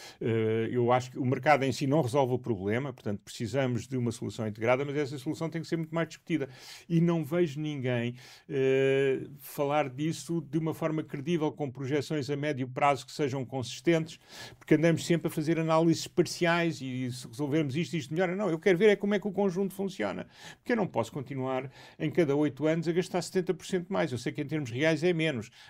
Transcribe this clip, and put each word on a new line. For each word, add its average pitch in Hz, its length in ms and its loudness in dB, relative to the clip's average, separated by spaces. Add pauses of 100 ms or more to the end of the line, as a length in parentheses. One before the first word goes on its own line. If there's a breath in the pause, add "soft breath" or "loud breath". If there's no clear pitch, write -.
(200 loud breath)
Eh, 113 520 0
eu 120 200 2
acho 127 200 2
que - 80 -8
o 139 60 0
mercado 131 380 4
em 135 80 2
si 143 160 -2
não 147 140 4
resolve 131 320 2
o 123 60 2
problema, 120 540 -2
portanto, 104 300 -6
precisamos 123 640 -2
de 131 100 -4
uma 120 140 0
solução 110 360 -6
integrada, 113 380 2
mas 139 100 -6
essa 147 220 -4
solução 156 320 -6
tem 160 120 -6
que 156 60 -10
ser 170 100 -2
muito 160 160 -6
mais 165 140 0
discutida. 143 420 -4 (380 loud breath)
E 170 140 2
não 170 220 2
vejo 151 360 -2
ninguém, 127 560 -2 (340 loud breath)
eh, 135 720 2 (180)
falar 143 500 0
disso 160 600 -4
de 165 80 0
uma 160 160 -2
forma 160 300 -2
credível, 151 480 -2
com 147 180 -6
projeções 139 600 -2
a 143 60 -2
médio 139 320 -2
prazo 135 380 2
que - 60 -20
sejam 139 340 -2
consistentes, 160 720 0 (380 loud breath)
porque - 180 4
andamos 156 300 4
sempre 170 220 2
a 160 40 -4
fazer 156 280 0
análises 160 480 4
parciais 170 760 0
e 127 300 -4
se - 160 -10
resolvermos 143 480 -2
isto, 170 200 -2
isto 147 180 -6
melhora. 180 220 0
Não, 202 140 -2
eu 165 100 -2
quero 180 180 4
ver 214 120 8
é 202 60 8
como 202 180 0
é 202 60 2
que - 80 -6
o 202 40 -6
conjunto 190 420 0
funciona, 190 540 -4 (300 loud breath)
porque - 160 -2
eu 233 40 0
não 196 100 0
posso 117 240 -2
continuar 131 580 -4 (300 loud breath)
em 156 100 -2
cada 147 260 4
oito 143 320 0
anos 160 200 0
a 175 40 0
gastar 175 300 0
setenta 185 320 -2
por - 120 -12
cento 180 260 -4
mais. 175 200 0
Eu 123 60 -2
sei 151 140 -4
que 131 100 -6
em 139 60 -6
termos 147 240 -4
reais 147 320 2
é 180 100 4
menos, 156 360 -2 (200 loud breath)